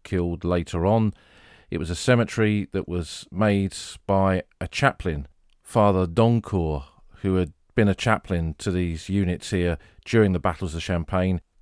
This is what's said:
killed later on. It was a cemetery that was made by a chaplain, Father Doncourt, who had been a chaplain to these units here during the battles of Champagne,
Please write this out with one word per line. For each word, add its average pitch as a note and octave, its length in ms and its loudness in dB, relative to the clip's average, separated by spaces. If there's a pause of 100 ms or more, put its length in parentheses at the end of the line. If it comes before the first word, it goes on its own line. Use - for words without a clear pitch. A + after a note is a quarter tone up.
killed F2 400 -2
later F2 420 -2
on. A2 260 2 (600)
It E2+ 60 -4
was D#2+ 120 -6
a F2 60 -4
cemetery G#2+ 720 0
that - 180 -6
was F2 440 -8
made G2 440 0 (300)
by F#2+ 380 2 (160)
a F#2 80 -6
chaplain, D#2+ 580 -2 (360)
Father G2 440 4
Doncourt, E2+ 800 0 (360)
who F#2+ 160 0
had F2+ 160 0 (220)
been G#2+ 140 4
a F#2+ 60 2
chaplain E2+ 640 -2
to - 120 -4
these F2 380 -4
units F#2+ 420 -2
here F2 280 0 (260)
during G#2+ 280 4
the F2+ 60 0
battles F2 360 -4
of E2+ 80 -6
Champagne, F#2 580 0 (200)